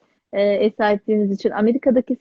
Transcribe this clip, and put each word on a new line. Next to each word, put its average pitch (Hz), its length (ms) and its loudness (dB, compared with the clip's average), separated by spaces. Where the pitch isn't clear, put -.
e, 196 100 -2
ev 202 360 2
sahipliğiniz 208 540 0
için. 196 180 -2
Amerika'daki 240 720 0